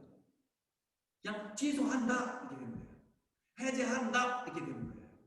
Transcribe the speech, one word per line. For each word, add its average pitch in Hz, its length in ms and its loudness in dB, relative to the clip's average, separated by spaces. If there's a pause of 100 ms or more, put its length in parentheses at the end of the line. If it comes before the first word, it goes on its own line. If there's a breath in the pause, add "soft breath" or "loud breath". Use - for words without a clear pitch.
(1200)
그냥 214 340 -6
취소한다 254 840 2
이렇게 269 160 -8
되는 240 160 -8
거예요. - 220 -10 (680)
해제한다 247 840 2
이렇게 - 160 -4
되는 - 340 -6
거예요. - 140 -16 (180)